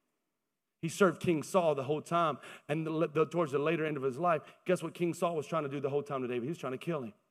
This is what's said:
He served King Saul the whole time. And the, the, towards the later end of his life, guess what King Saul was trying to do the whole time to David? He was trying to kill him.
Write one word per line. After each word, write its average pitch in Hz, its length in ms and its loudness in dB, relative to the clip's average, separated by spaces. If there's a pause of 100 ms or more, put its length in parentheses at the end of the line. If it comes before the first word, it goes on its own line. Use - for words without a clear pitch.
(840)
He 165 60 -4
served 180 320 4
King 160 220 2
Saul 165 320 4
the 139 80 -2
whole 147 180 0
time. 160 380 2 (300)
And 156 180 0
the, 160 260 0
the, 156 140 4
towards 160 240 0
the 143 80 0
later 156 260 0
end 151 120 -2
of 131 80 -4
his 131 140 -2
life, 165 240 2 (240)
guess 175 180 2
what 165 100 -8
King 170 200 0
Saul 170 200 -2
was 147 140 -4
trying 160 160 -2
to 143 40 -4
do 143 120 -4
the 135 100 -2
whole 143 140 0
time 135 180 -4
to 123 60 -4
David? 120 160 -2
He 135 40 -4
was 170 100 -6
trying 131 160 -6
to 127 40 -8
kill 160 240 -4
him. 110 100 -10 (180)